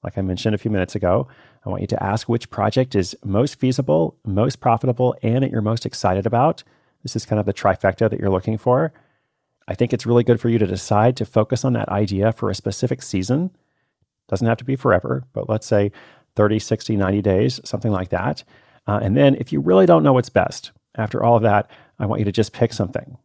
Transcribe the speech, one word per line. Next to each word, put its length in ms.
like 160
I 20
mentioned 320
a 60
few 120
minutes 240
ago. 320
I 40
want 120
you 60
to 160
ask 260
which 220
project 440
is 300
most 340
feasible, 640
most 380
profitable, 640
and 200
that 80
you're 100
most 240
excited 400
about. 380
This 120
is 100
kind 140
of 60
the 80
trifecta 560
that 100
you're 100
looking 280
for. 360
I 60
think 200
it's 120
really 180
good 160
for 100
you 80
to 100
decide 500
to 80
focus 380
on 100
that 160
idea 420
for 180
a 60
specific 460
season. 500
Doesn't 200
have 100
to 80
be 100
forever, 480
but 160
let's 160
say 260
thirty, 240
sixty, 360
ninety 260
days, 420
something 280
like 180
that. 340
Uh, 140
and 160
then 180
if 160
you 80
really 260
don't 180
know 100
what's 160
best, 420
after 280
all 120
of 80
that, 260
I 60
want 140
you 60
to 60
just 220
pick 200
something. 520